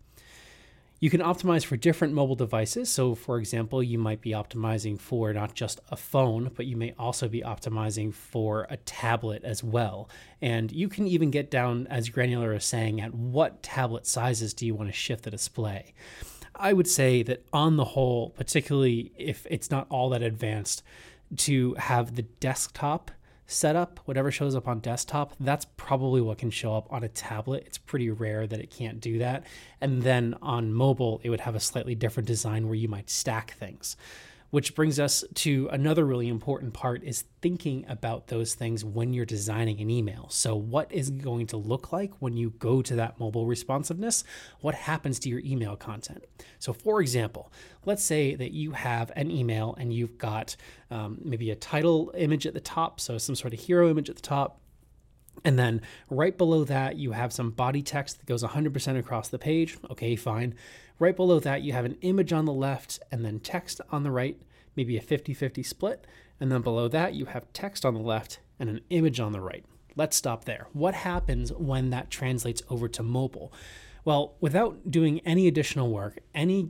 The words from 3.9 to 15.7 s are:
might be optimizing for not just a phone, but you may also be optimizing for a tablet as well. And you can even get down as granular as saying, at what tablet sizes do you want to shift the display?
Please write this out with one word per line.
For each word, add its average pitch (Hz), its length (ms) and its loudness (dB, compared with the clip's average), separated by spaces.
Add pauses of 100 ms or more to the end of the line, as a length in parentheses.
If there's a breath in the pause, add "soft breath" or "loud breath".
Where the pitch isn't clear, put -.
might 110 220 0
be 113 120 -4
optimizing 107 680 -2
for 117 320 0
not 107 220 -2
just - 260 -6 (100)
a 123 60 -6
phone, 127 640 2
but 120 80 -6
you 127 100 -4
may 113 240 -2
also 120 300 -2
be 113 100 -2
optimizing 110 760 -4
for 110 560 -2
a 135 60 -6
tablet 117 680 -2
as 110 180 -4
well. 107 460 -2 (320 loud breath)
And 117 320 2
you 180 160 0
can 202 180 0
even 160 240 4
get 143 180 0
down 123 380 2
as 117 220 -2
granular 120 420 2
as 104 140 -2
saying, 110 340 0
at 113 160 -6
what 123 480 0
tablet 131 440 -2
sizes 113 460 0
do - 120 -6
you 113 100 0
want 104 140 -4
to 92 40 -6
shift - 300 -4
the 113 80 -8
display? 101 640 -6 (600 loud breath)